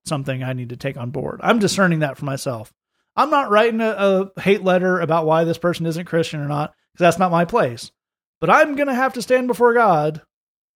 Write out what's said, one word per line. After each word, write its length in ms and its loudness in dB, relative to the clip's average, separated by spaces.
something 360 -6
I 120 -6
need 160 -8
to 60 -14
take 200 -8
on 140 -8
board. 320 -8
I'm 160 2
discerning 420 2
that 160 -2
for 80 -12
myself. 480 -8
I'm 160 0
not 200 0
writing 300 4
a, 560 0
a 40 -14
hate 220 2
letter 380 2
about 260 0
why 180 2
this 140 -4
person 280 -2
isn't 200 -6
Christian 340 -2
or 80 -6
not, 220 -4
'cause 280 -20
that's 200 4
not 120 2
my 140 2
place. 460 -2
But 100 0
I'm 260 4
gonna 180 -2
have 200 -2
to 80 -8
stand 260 0
before 260 2
God 480 2